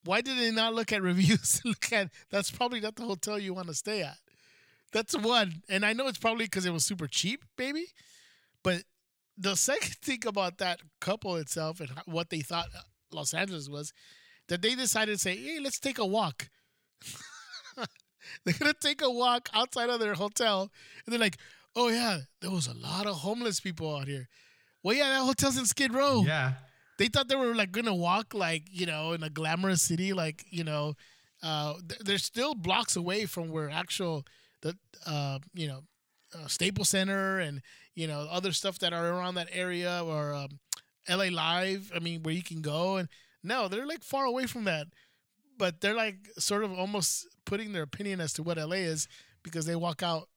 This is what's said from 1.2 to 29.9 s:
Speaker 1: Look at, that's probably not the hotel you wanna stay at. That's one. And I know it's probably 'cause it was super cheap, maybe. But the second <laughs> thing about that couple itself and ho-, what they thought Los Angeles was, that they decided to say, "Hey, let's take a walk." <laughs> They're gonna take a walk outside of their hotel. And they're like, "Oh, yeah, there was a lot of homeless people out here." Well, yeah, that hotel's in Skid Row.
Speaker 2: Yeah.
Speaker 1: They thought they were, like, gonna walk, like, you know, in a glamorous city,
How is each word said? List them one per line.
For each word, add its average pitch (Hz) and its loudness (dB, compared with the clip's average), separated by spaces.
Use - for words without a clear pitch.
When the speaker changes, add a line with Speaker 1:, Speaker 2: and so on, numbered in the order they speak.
Speaker 1:
Look - -2
at, 196 2
that's 196 0
probably 247 -2
not 214 -4
the 233 -8
hotel 208 -4
you 190 -4
wanna 175 -8
stay 208 -2
at. 143 -6
That's 226 2
one. 214 4
And 196 2
I 214 4
know 262 0
it's 214 -2
probably 226 2
'cause 185 -2
it 175 2
was 160 2
super 170 -2
cheap, 214 -2
maybe. 285 -2
But 175 0
the 196 0
second - 2
<laughs> - -16
thing 254 -2
about 196 0
that 180 -2
couple 196 -2
itself 160 -4
and 139 -8
ho-, 139 -10
what 170 -4
they 160 -4
thought 170 -4
Los 151 -4
Angeles 165 -2
was, 147 -10
that 175 0
they 226 2
decided 220 2
to 196 0
say, 185 0
"Hey, 294 -6
let's 277 -4
take 269 -2
a 214 2
walk." 190 0
<laughs> - -16
They're 175 2
gonna 294 4
take 294 0
a 269 4
walk 240 2
outside 240 0
of 240 0
their 214 0
hotel. 202 0
And 226 -4
they're 233 0
like, 208 2
"Oh, 240 4
yeah, 226 2
there 180 -4
was 160 0
a 120 -8
lot 147 -4
of 190 -2
homeless 214 -2
people 160 -4
out 139 -6
here." 131 -6
Well, 208 4
yeah, 285 4
that 269 4
hotel's 262 4
in 262 0
Skid 262 4
Row. 262 6
Speaker 2:
Yeah. 139 2
Speaker 1:
They 208 4
thought 269 2
they 269 4
were, 240 2
like, 196 2
gonna 220 0
walk, 180 2
like, 165 0
you 180 -2
know, 160 -2
in 165 -4
a 156 -6
glamorous 160 2
city, 180 2